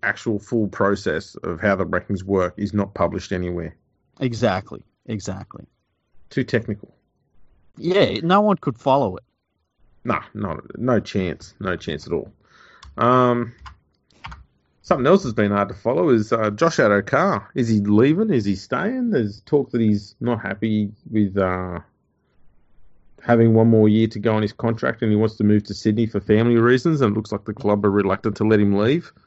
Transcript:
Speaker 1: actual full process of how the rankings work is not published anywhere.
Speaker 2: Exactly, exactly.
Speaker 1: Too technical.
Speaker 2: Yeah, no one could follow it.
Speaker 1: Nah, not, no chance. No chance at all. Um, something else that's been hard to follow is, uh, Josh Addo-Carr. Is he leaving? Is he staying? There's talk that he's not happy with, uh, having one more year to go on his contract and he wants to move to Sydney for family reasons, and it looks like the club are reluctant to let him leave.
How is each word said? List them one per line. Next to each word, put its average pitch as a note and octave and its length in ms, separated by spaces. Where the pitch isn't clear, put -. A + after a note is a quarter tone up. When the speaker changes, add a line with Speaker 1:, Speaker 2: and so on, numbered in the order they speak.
Speaker 1:
actual G#2 360
full A2 280
process G2 680
of E2+ 260
how G2+ 140
the F#2 100
rankings F2+ 380
work F#2 340
is G2+ 160
not G2+ 200
published F#2 380
anywhere. F2 440
Speaker 2:
Exactly, A2+ 640
exactly. G2 600
Speaker 1:
Too C3+ 120
technical. A2+ 500
Speaker 2:
Yeah, D#3 460
no F#3+ 180
one G#3 160
could A#2 200
follow C3 400
it. - 60
Speaker 1:
Nah, G2+ 200
not, G#2 460
no A#2+ 200
chance. - 600
No F#2+ 160
chance - 320
at - 60
all. - 180
Um, A#2+ 560
something C#3+ 240
else F#3 180
that's A#2+ 120
been G#2 160
hard G2+ 180
to - 60
follow D3+ 340
is, A2 220
uh, A2 200
Josh E3 260
Addo-Carr. C3 760
Is B2 140
he A2 140
leaving? C#3 500
Is A#2 140
he G2 100
staying? A3 560
There's G#2+ 300
talk C#3 300
that A#2+ 100
he's G#2 380
not A#2 220
happy G#2 500
with, G2+ 260
uh, F#2 420
having A#2 340
one A2+ 120
more A2 220
year A2 180
to A2 120
go A2 160
on G#2+ 80
his G2+ 100
contract A#2 480
and A2+ 80
he G#2 80
wants G#2+ 200
to A2 60
move G#2 200
to G#2 100
Sydney A2 320
for G#2 160
family A2 360
reasons, C3 440
and A2 100
it G#2 60
looks A2+ 140
like G#2 140
the G#2+ 100
club G#2 280
are G#2 80
reluctant G2 460
to G#2+ 60
let G#2+ 160
him G2+ 180
leave. C3 340